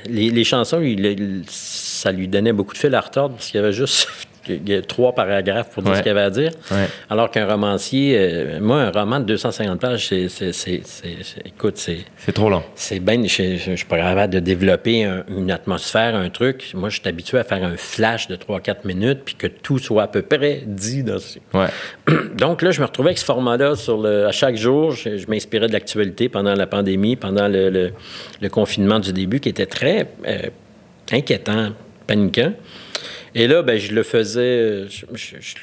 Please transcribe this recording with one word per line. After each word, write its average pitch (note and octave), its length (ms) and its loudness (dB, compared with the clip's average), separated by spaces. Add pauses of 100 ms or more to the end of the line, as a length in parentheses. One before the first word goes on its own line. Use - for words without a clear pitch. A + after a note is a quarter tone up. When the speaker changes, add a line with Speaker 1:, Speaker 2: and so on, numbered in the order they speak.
Speaker 1:
les, A2+ 220 2
les A#2 120 4
chansons, B2 360 2
lui, C3 160 0
le, G2 520 0
ça - 640 -4
lui F#2 160 -2
donnait G2+ 260 2
beaucoup G2+ 200 -2
de - 60 -12
fil C3+ 160 4
à G#2 60 4
retordre, C#3 340 -2
parce A2 160 -12
qu'il G#2 100 0
y - 20 2
avait G#2 100 2
juste - 400 0
<laughs> - 40 -14 (300)
il F2+ 200 -6
y G2+ 60 2
a F#2+ 80 2
trois B2 320 2
paragraphes G2 560 0
pour - 140 -6
dire G2+ 80 4
Speaker 2:
Ouais. F#2+ 60 4
Speaker 1:
ce G#2 40 2
qu'il G#2 60 -2
y G#2+ 40 4
avait G2+ 100 4
à G2+ 100 4
dire. D3 200 0 (200)
Speaker 2:
Ouais. G2 160 2 (240)
Speaker 1:
Alors G#2+ 180 2
qu'un G#2+ 160 0
romancier, G#2 720 2
euh, E2 420 0
moi, A2+ 220 4
un A2 80 2
roman G#2 300 0
de A#2+ 60 -2
deux G2+ 120 2
cent A#2 140 -2
cinquante G2 280 -2
pages, B2 280 -2
c'est, F#2 200 0
c'est, F2+ 260 -6
c'est, - 320 -4
c'est, E2+ 360 -12
c'est, - 240 -16
écoute, - 320 -4
c'est E2+ 220 -6 (180)
Speaker 2:
C'est - 140 -4
trop G#2+ 180 4
long. F#2+ 140 2 (100)
Speaker 1:
c'est - 260 -6
ben, G#2+ 280 2
je, F#2 300 0
je, F#2 140 -4
je F2 40 -2
suis - 100 -6
pas E2+ 120 0
capable F#2 360 2
de F#2+ 60 2
développer F#2+ 640 2
un, F#2 240 -2
une F#2+ 240 -2
atmosphère, A2 640 0
un F#2 160 0
truc. C3 420 -2
Moi, F#2 160 -4
je - 100 -6
suis - 80 -8
habitué F2 300 -2
à A#2 60 4
faire F#2+ 200 -2
un E2+ 140 -2
flash - 500 0
de F#2 100 -8
trois, F#2+ 220 -6
quatre G2+ 260 -4
minutes, G#2 380 0
puis - 120 -10
que - 100 -4
tout - 320 -2
soit G#2+ 260 2
à G2+ 40 0
peu G2 160 -2
près C#3+ 420 0
dit A2 380 -4
dans G2 160 -2
ce - 180 -12 (160)
Speaker 2:
Ouais. F#2+ 140 4 (400)
Speaker 1:
<clears throat> D3 280 2
Donc D#3+ 280 2
là, F3+ 80 4
je D3 100 0
me B2+ 60 2
retrouvais C#3+ 220 0
avec F3 100 0
ce - 60 -6
format-là B2+ 500 2
sur A2 260 -2
le, G#2 240 4
à G2+ 60 2
chaque B2+ 240 2
jour. C3+ 380 2
Je, G#2+ 240 -6
je F#2 100 -10
m'inspirais A2 400 0
de A2 60 -2
l'actualité G#2 540 0
pendant G2+ 280 0
la G2 100 2
pandémie, G2+ 520 0
pendant G2+ 320 0
le, F#2+ 200 4
le, F#2 220 2 (500)
le G2 80 -2
confinement G#2 500 2
du F#2+ 140 -2
début, F#2+ 280 -2
qui B2+ 80 -2
était G2 180 -2
très, E3+ 400 0 (180)
euh, G2 180 -4 (680)
inquiétant, A2 580 0 (380)
paniquant. G#2+ 460 2 (840)
Et A#2 120 6
là, D#3+ 140 6
ben, B2 160 2
je G2+ 160 -4
le A2 100 4
faisais, A2+ 840 0
je, - 240 -14
je, - 260 -12
je - 240 -14